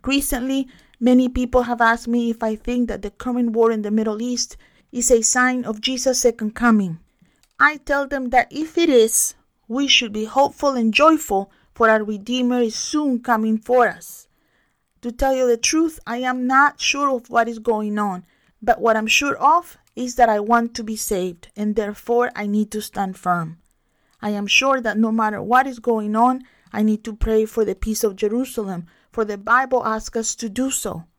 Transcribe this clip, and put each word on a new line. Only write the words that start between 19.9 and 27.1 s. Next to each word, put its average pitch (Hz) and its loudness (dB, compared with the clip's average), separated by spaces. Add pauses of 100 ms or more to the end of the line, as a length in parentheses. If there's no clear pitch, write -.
is 247 -8
that 233 6
I 208 2
want 233 0
to 233 -8
be 220 -8
saved, 185 -6
and 208 -2
therefore 233 -2
I 208 -8
need 208 0
to 214 -8
stand 190 -8
firm. 165 -4 (640)
I 208 -6
am 202 -4
sure 262 0
that 214 -4
no 220 2
matter 214 -2
what 247 2
is 247 -10
going 214 -2
on, 254 2 (280)
I 214 -2
need 214 0
to 220 -10